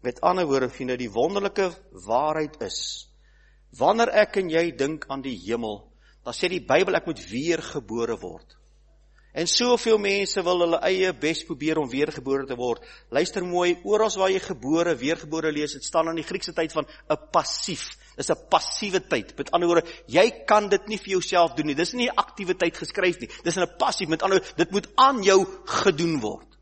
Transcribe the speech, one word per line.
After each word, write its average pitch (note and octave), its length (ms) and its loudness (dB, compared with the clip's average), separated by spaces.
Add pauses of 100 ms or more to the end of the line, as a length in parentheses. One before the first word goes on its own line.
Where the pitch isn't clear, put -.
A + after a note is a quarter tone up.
Met B2 200 -6
ander F3+ 240 2
woorde, C3+ 240 2
vriende, B2+ 280 -6
die A#2+ 140 -6
wonderlike F#3+ 600 0 (200)
waarheid C#3 720 -2
is, - 480 -10 (680)
wanneer G#3+ 320 4
ek G#3 280 4
en F#3 120 -2
jy E3 260 2
dink D3 320 -2
aan C3+ 140 -8
die B2+ 160 -8
hemel, G#2+ 540 -6 (340)
dan A#2+ 120 -8
sê F3+ 140 0
die F3+ 100 -4
Bybel, F3 380 2
ek - 100 -10
moet D#3 120 -6 (100)
weergebore A#2 880 -2
word. E2 360 -14 (760)
En E3 160 -2
soveel A#3 540 2
mense G3 420 0
wil F3 220 2
hulle E3 180 2
eie F#3 320 2
bes D#3 320 -4
probeer D3+ 320 -2
om D3 100 -2
weergebore C3+ 600 -2
te B2+ 100 -6
word. A#2+ 240 -2 (320)
Luister F3+ 320 0
mooi, F3+ 300 0 (100)
oral G#3 320 2
waar F#3+ 140 4
jy F#3 100 0
gebore, D#3+ 560 0
weergebore D#3 560 -2
lees, D3 220 -4
dit - 100 -12
staan E3 240 0
in E3 80 -4
die D3+ 80 -8
Griekse - 260 -8
tyd E3 220 -2
van D#3 100 -2
'n - 320 -4 (140)
passief. - 640 -2 (220)
Dis C3+ 120 -4
'n - 200 -2
passiewe F#3+ 500 0
tyd. - 380 -4
Met D3 140 -8
ander F3 160 2
woorde, E3+ 200 4 (180)
jy F#3 400 2
kan G#3 220 4
dit G3 200 0
nie G#3+ 100 -6
vir - 160 -8
jouself F3 420 2
doen D3+ 120 -2
nie. C#3+ 80 -2
Dis E3 180 -2
nie B3 160 0
'n - 80 -4
aktiewe F#3 380 -2
tyd E3+ 220 0
geskryf F3+ 440 -2
nie. A#2 80 -10 (140)
Dis E3+ 140 -2
in F3+ 60 2
'n - 160 -6
passief. - 300 0
Met D#3+ 120 0
ander F#3+ 180 4
woorde, - 180 -12
dit F3+ 140 0
moet G3 240 -2
aan C4 280 6
jou F#3+ 240 6 (180)
gedoen E3 540 0
word. G#2+ 280 -8 (140)